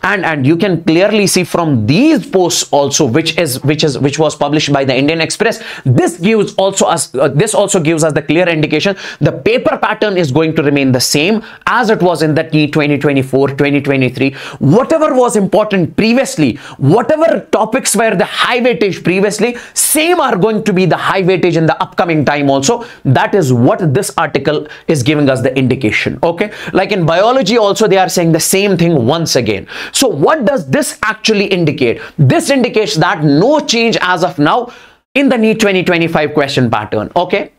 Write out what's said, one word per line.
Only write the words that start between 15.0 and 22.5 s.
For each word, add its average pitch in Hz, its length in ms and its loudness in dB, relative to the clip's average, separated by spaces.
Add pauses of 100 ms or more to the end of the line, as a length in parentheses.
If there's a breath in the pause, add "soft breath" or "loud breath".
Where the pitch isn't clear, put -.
was 240 200 2
important 196 600 0
previously, 208 600 0 (200 loud breath)
whatever 247 640 2 (120)
topics 214 440 -2
were 220 200 0
the 185 100 0
high - 340 -2
weightage 214 440 0
previously, 202 540 0 (160 loud breath)
same 339 460 0
are 254 160 0
going 214 300 0
to 208 60 0
be 185 140 2
the 165 100 2
high 185 280 -2
weightage 175 340 2
in 165 80 2
the 160 160 0
upcoming 170 420 -2
time 143 280 0